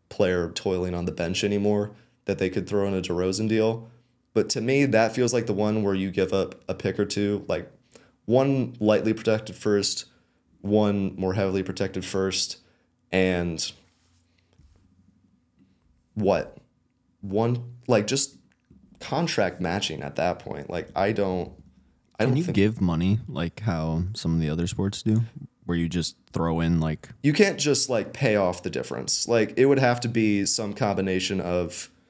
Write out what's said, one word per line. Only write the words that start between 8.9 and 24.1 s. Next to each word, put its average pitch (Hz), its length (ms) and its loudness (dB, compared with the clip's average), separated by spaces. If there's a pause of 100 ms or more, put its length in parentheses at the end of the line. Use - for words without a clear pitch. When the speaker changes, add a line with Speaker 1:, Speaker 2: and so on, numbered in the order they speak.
Speaker 1:
protected - 420 0
first, - 520 0 (560)
one 101 540 2
more 95 180 -2
heavily 98 280 0
protected 92 440 -4
first, 95 520 -2 (540)
and 90 600 0 (2500)
what? 95 420 2 (640)
One, 113 540 -2 (120)
like, 107 200 4
just - 300 -2 (640)
contract 123 640 -2
matching 82 400 -2
at 71 140 -8
that 87 220 0
point. - 300 -10
Like, 82 260 -6
I 98 180 2
don't, 95 400 -2 (640)
I 110 60 2
Speaker 2:
Can 123 40 2
Speaker 1:
don't 127 80 2
Speaker 2:
you 170 80 0
Speaker 1:
think 170 100 -4
Speaker 2:
give 101 280 4
money 90 440 2
like 82 340 -6
how 82 420 -2 (100)